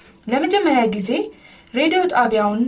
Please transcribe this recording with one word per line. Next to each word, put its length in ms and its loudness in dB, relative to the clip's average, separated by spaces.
ለመጀመሪያ 640 2
ጊዜ 220 -4
ሬዲዮ 260 2
ጣቢያውን 580 0